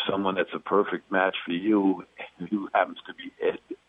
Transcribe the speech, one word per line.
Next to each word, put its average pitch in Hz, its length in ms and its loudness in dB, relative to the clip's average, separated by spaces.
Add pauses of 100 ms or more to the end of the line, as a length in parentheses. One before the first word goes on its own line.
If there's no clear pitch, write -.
someone 98 260 0
that's 87 200 -2
a - 40 -6
perfect 95 520 0
match 95 240 2 (100)
for 90 60 -4
you, 95 540 2 (440)
who 98 240 -4
happens 87 340 2
to 87 80 -14
be - 160 -14 (140)
Ed, - 140 0 (300)